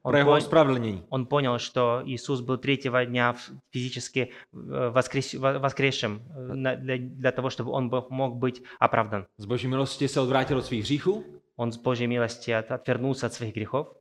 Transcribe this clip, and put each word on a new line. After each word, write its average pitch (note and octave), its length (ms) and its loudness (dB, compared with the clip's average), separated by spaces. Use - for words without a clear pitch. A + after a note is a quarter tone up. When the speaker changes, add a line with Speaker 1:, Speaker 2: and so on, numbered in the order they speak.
Speaker 1:
On C3 100 -2
Speaker 2:
pro D3 60 8
jeho C#3+ 120 8
Speaker 1:
pon-, D3+ 80 10
Speaker 2:
ospravedlnění. B2+ 720 4
Speaker 1:
он B2+ 160 -2
понял, C3 320 2
что B2 480 2
Иисус C3 340 -4
был B2 180 -2
третьего B2+ 480 2
дня A#2+ 260 2
в-, - 180 -12
физически, B2 560 -4
э, C3 360 -4
воскрес-, C3 440 0
во-, C3+ 240 0
воскресшим, C3 640 -2
э, B2+ 180 -10
на-, C3 220 -2
для, C3 220 -4
для B2+ 340 -2
того, B2+ 180 -2
чтобы B2+ 220 -6
он B2+ 180 0
бо-, B2 200 -2
мог C3 280 -2
быть B2+ 240 -2
оправдан. G#2+ 460 2
Speaker 2:
Z G#2+ 60 -14
Boží A#2+ 240 -2
milosti C3+ 400 0
se C#3 120 -2
odvrátil C3 380 2
od A#2+ 80 -2
svých A2+ 180 -2
hříchů D3 400 0
Speaker 1:
Он A#2 160 -2
с A2+ 40 -12
Божьей A#2+ 320 0
милости A#2 460 -2
от-, A2 160 -2
отвернулся B2+ 560 -2
от A2+ 60 -4
своих A2 220 -8
грехов A#2 320 -4